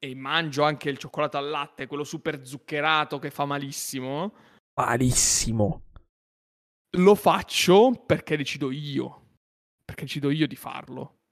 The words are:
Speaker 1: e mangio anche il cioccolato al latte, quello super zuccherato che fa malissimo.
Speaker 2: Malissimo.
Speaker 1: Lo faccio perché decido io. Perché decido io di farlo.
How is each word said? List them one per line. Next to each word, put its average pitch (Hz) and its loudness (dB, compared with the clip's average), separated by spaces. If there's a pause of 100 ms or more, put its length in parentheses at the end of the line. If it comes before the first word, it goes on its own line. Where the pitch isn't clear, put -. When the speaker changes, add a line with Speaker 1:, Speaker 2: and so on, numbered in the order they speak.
Speaker 1:
e 131 -8
mangio 143 0
anche 151 0
il 135 -4
cioccolato 147 -2
al 143 -4
latte, 143 -6
quello 143 -6
super 147 -6
zuccherato 147 0
che 143 -8
fa 143 -2
malissimo. 143 -6 (440)
Speaker 2:
Malissimo. 120 2 (1120)
Speaker 1:
Lo 190 8
faccio 202 4
perché - 0
decido 143 -4
io. 135 -8 (460)
Perché - -14
decido 143 -4
io 151 2
di 135 -6
farlo. 127 -14 (120)